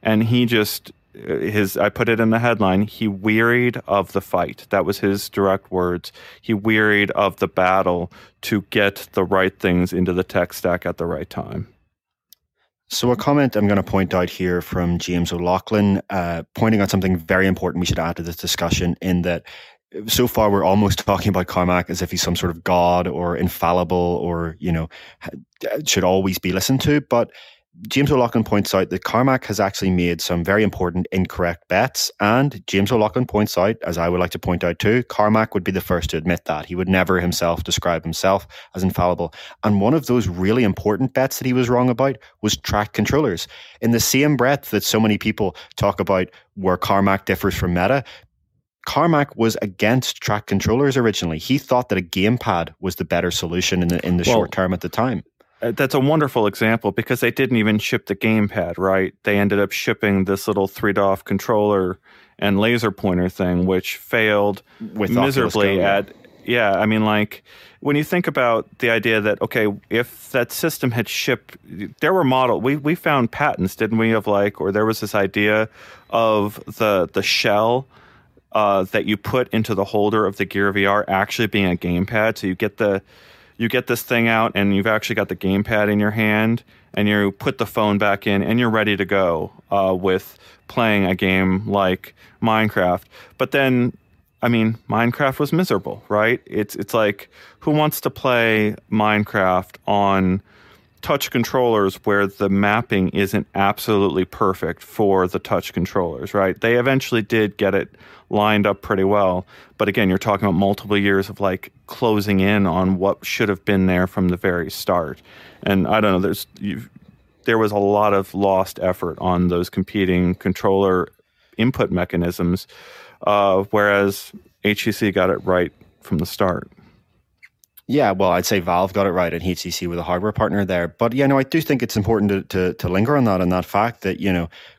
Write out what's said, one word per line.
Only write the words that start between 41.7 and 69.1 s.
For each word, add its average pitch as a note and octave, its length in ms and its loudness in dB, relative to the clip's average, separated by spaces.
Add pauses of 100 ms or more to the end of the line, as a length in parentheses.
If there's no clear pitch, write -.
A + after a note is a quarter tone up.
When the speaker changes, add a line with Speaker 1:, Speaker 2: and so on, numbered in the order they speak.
Speaker 2:
about B2+ 280 0 (260)
was G#2+ 140 0
tracked G#2+ 380 -4
controllers. A2+ 520 0 (340)
In A#2 120 2
the A2+ 80 2
same C#3+ 360 2
breath C3+ 360 0
that G2+ 100 0
so - 160 0
many G#2+ 180 2
people G#2 380 -4 (220)
talk G2+ 240 0
about F#2 300 0 (260)
where F#2 200 0
Carmack G2 500 2
differs F#2+ 280 0
from F2 200 -2
Meta, A2+ 280 2 (840)
Carmack D3 500 2
was A2+ 260 2
against G#2+ 540 0
track G#2+ 300 -4
controllers B2 500 2
originally. F#2 420 0
He C3 200 0
thought B2 320 0
that F#2+ 80 0
a F#2 40 0
gamepad F#2+ 800 0
was F#2 160 -4
the F2 80 -6
better F2 260 0
solution F2+ 520 -2
in E2+ 60 0
the, F2 160 -2
in F2+ 120 0
the F2 100 0
Speaker 1:
Well, B2 80 4
Speaker 2:
short G#2 160 2
term F#2 240 -2
at F2 60 -4
the F2 80 -6
time. A2+ 340 -2 (380)
Speaker 1:
Uh, A#2 120 -4
that's C3 200 -2
a D3 60 2
wonderful C3+ 480 2
example A2 460 0
because A#2 260 -4
they A#2+ 140 0
didn't B2+ 240 0
even G#2+ 240 2
ship - 260 -4
the G2+ 80 -2
gamepad, G#2 640 -2
right? F#2+ 340 0 (120)
They G2+ 140 2
ended G2+ 200 2
up G2+ 140 0
shipping G2+ 540 0
this G2 200 -2
little G2 220 0
three G#2+ 240 -2
dof G2 320 0
controller G2+ 720 0 (400)
and G2+ 220 0
laser A2 320 2
pointer F2+ 360 -2
thing, F2+ 380 -2
which F#2 300 -2
failed G#2 640 0 (180)
Speaker 2:
With G#2+ 300 -4
Oculus C3 260 2
Speaker 1:
miserably G#2 380 2
Speaker 2:
Go, F#2 60 2
yeah. G2 160 2
Speaker 1:
at, G2+ 180 -4 (300)
yeah, A2+ 300 0
I G2+ 120 0
mean, G#2+ 180 2
like, G#2+ 380 -2 (380)
when C#3+ 160 0
you D3+ 80 0
think F3 240 -2
about B2 400 0 (100)
the A#2+ 120 0
idea A2+ 300 2